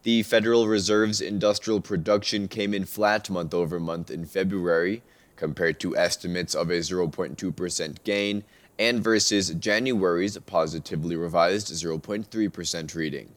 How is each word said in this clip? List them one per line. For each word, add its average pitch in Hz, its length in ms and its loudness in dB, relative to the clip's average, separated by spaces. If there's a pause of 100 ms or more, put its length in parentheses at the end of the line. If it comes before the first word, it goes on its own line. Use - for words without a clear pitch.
the 117 200 4
Federal 113 460 4
Reserve's 107 540 4
industrial 104 580 0
production 101 680 0
came 104 280 -2
in 98 100 -2
flat 104 460 0
month 87 240 -4
over 87 260 0
month 82 300 -6
in 82 160 -8
February, 95 760 0 (340)
compared 78 440 -2
to 90 160 -2
estimates 87 580 -2
of 85 160 -2
a 85 120 0
zero 87 260 -2
point 73 300 -6
two 90 120 -4
percent 80 540 -6
gain 101 400 0 (340)
and 117 240 2
versus 104 520 2
January's 101 880 0
positively 82 760 -2
revised 87 520 2
zero 82 280 -4
point 104 340 -8
three 107 180 0
percent 82 460 -8
reading. 71 420 -6